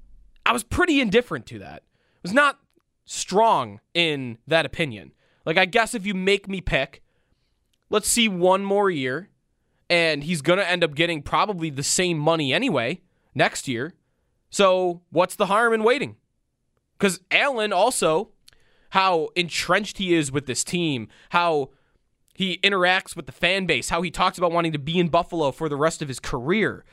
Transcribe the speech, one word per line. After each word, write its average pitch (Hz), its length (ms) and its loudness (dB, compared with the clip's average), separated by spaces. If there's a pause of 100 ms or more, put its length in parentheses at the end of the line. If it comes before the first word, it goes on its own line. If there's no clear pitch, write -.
(460)
I 220 80 2
was 240 100 -4
pretty 330 380 2
indifferent 196 460 0
to 113 120 -14
that. 76 240 -18
I - 400 -20
was 180 100 -6
not 277 260 2 (440)
strong 175 760 0 (120)
in 143 440 -2 (100)
that 160 180 2
opinion. 110 460 -8 (340)
Like, 160 120 -2
I 190 80 6
guess 220 280 0
if 196 120 -8
you 202 80 -4
make 190 360 0
me 190 100 -8
pick, 147 440 -4 (840)
let's 208 200 0
see 226 180 2
one 185 380 2
more 196 240 0
year, 143 400 -4 (600)
and 160 360 0
he's 165 160 -4
gonna 175 220 2
end 175 200 0
up 156 100 0
getting 165 280 -2
probably 165 480 -2
the 139 140 -8
same 175 340 0
money 151 340 0
anyway 165 480 -2 (340)
next - 320 -2
year. 131 280 -6 (560)
So 185 600 2
what's 180 280 0
the 202 80 0
harm 220 260 2
in 220 140 2
waiting? 233 320 0 (800)
'Cause 190 220 0 (100)
Allen 214 400 0
also, 190 600 2 (580)
how 185 480 2
entrenched 180 640 -2
he 180 140 0
is 147 200 2
with 139 140 -4
this 123 180 -4
team, 151 420 -2 (220)
how 160 400 0 (640)
he 185 240 -4
interacts 190 580 2
with 165 100 -12
the - 60 -16
fan 185 340 0
base, 151 220 0
how 175 140 0
he 175 100 -4
talks 185 260 0
about 175 140 2
wanting 170 220 0
to 147 60 -4
be 160 200 -2
in 175 80 4
Buffalo 160 460 0
for 160 160 -4
the 143 80 -4
rest 160 240 0
of 143 80 -6
his 123 100 -10
career, 139 720 -2